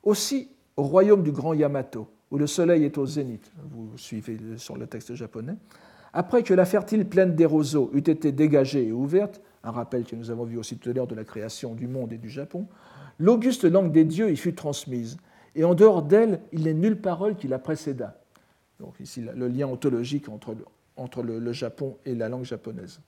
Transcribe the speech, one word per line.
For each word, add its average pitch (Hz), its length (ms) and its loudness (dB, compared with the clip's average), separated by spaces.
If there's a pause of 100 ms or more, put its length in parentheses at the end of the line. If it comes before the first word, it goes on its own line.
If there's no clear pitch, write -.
Aussi, 233 480 -2 (260)
au 143 60 -2
royaume 190 400 6
du 151 100 0
grand 143 220 -2
Yamato, 143 520 -2 (240)
où 139 60 -4
le 147 100 2
soleil 165 380 4
est 143 140 -2
au 139 80 0
zénith, 131 440 -6 (200)
vous 113 260 -14
suivez 110 400 -10 (220)
sur - 180 -14
le 120 100 -10
texte 117 280 -14
japonais, 117 400 -10 (580)
après 185 300 2
que - 100 2
la 180 140 6
fertile 208 420 0
plaine 185 260 4
des 160 120 6
roseaux 147 480 2
eût 143 40 4
été 156 340 2
dégagée 139 560 4
et 110 40 -2
ouverte, 165 480 0 (220)
un 117 80 -8
rappel 120 340 -4
que 113 120 -12
nous 117 140 -10
avons 117 140 -6
vu 117 140 -8
aussi 113 180 -10
tout - 140 -8
à - 20 -4
l'heure 123 140 -2
de 123 80 -8
la 110 100 -10
création 113 500 -10
du 120 120 -8
monde 123 260 -6
et 113 60 -12
du 110 100 -14
Japon, 160 380 -10 (520)
l'auguste 226 460 4
langue 175 280 4
des 160 120 8
dieux 185 280 0
y 139 40 0
fut 170 180 -4
transmise, 127 600 -8 (380)
et 156 100 2
en 175 100 6
dehors 185 280 8
d'elle, 196 380 4 (120)
il 160 120 -2
n'est 160 100 0
nulle 190 260 2
parole 190 360 -2
qui 147 100 -10
la 127 140 -2
précéda. 135 600 -6 (600)
Donc - 200 -18
ici, 127 220 -12
le 123 260 -6
lien 135 200 -2
ontologique 127 600 -2
entre 110 260 -12
le, 110 100 -16 (320)
entre 127 260 -10
le, 113 160 -6
le 120 140 -6
Japon 131 520 -8
et 127 100 -6
la 113 140 -6
langue 127 160 -8
japonaise. 110 640 -14